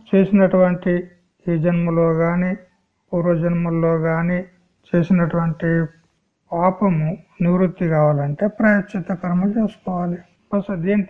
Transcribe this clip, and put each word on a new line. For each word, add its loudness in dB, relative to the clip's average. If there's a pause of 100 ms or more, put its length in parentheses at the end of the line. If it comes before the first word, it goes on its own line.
(140)
చేసినటువంటి 2 (400)
ఈ 0
జన్మలో 0
గాని 0 (580)
పూర్వజన్మల్లో 0
గాని -2 (520)
చేసినటువంటి 0 (680)
పాపము 0 (240)
నివృత్తి 0
కావాలంటే 0
ప్రాయశ్చిత్త 0
కర్మలు -2
చేసుకోవాలి. -6 (380)
అసలు -4
దేని 0